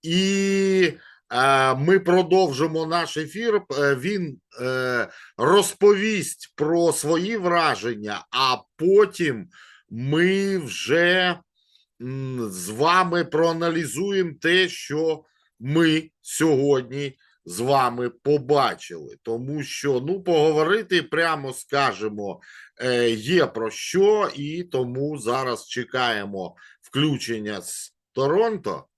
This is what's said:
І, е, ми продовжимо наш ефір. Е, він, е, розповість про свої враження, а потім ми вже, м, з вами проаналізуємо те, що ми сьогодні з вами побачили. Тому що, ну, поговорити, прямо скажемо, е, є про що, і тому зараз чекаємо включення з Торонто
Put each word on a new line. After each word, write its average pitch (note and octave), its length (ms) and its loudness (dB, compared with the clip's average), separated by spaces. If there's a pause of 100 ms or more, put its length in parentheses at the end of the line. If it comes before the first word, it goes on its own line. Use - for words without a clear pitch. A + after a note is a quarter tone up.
І, F#3+ 920 2 (380)
е, C3 440 4
ми E3+ 240 4
продовжимо E3 840 2
наш E3 320 -4
ефір. G3+ 440 -2 (180)
Е, C#3 160 4
він, E3 420 -4 (240)
е, B2+ 460 -2 (300)
розповість G3 1160 2
про E3 380 2
свої F3 440 -2
враження, A#2+ 920 -2
а B2+ 260 0 (180)
потім E3+ 720 2 (420)
ми F3+ 680 0
вже, F3 840 0 (640)
м, B2+ 500 -6
з F2+ 180 -10
вами E3+ 560 2
проаналізуємо E3 1040 0 (100)
те, F3+ 280 2
що D#3 540 -4 (360)
ми D#3 500 2 (120)
сьогодні C#3 960 0 (280)
з F2 140 -12
вами B2 500 0
побачили. A#2+ 1120 0
Тому C3 400 -6
що, C3+ 360 -4
ну, F3+ 240 -6
поговорити, E3 800 2
прямо D3+ 500 -2
скажемо, G#2 880 -4 (400)
е, A#2+ 280 2
є B2+ 360 2
про A2+ 260 -6
що, G3+ 640 2
і D3+ 280 -8
тому C3+ 540 -4
зараз B2 500 -4
чекаємо G#2 880 -4 (260)
включення A#2 800 -4
з - 340 -14 (160)
Торонто D3+ 760 -2 (100)